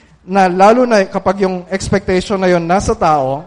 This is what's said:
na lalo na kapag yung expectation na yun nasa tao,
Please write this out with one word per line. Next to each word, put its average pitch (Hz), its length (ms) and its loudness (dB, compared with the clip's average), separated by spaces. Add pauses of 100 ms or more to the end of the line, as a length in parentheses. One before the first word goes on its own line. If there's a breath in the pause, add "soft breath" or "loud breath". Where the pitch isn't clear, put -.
(240 soft breath)
na 190 240 0
lalo 214 400 4
na 208 160 2
kapag 196 400 -4
yung 185 240 -6
expectation 190 720 -4
na 185 80 0
yun 175 160 0
nasa 196 320 -2
tao, 151 500 -2